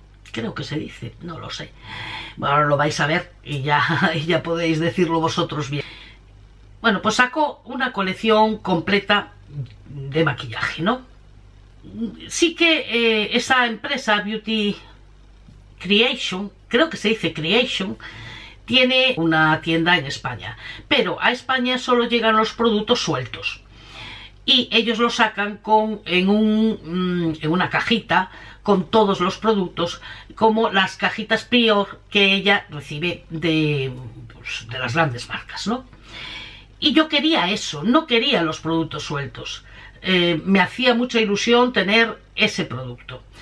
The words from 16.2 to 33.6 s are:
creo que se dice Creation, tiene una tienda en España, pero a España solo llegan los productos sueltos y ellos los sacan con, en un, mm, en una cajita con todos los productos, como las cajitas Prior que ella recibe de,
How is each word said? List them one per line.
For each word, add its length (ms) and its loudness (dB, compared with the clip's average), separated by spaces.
creo 200 4
que 80 -10
se 120 -2
dice 240 -2
Creation, 680 -2
tiene 520 2
una 440 2
tienda 360 2
en 100 -4
España, 500 -10
pero 340 0
a 120 2
España 460 -2
solo 260 2
llegan 320 2
los 160 2
productos 480 2
sueltos 640 -6
y 260 2
ellos 280 2
los 180 2
sacan 400 0
con, 480 2
en 240 2
un, 1040 2
mm, 120 -8
en 60 0
una 200 0
cajita 600 0
con 280 2
todos 300 4
los 180 0
productos, 640 -2
como 360 2
las 260 0
cajitas 480 -2
Prior 560 2
que 240 4
ella 340 0
recibe 600 -6
de, 640 0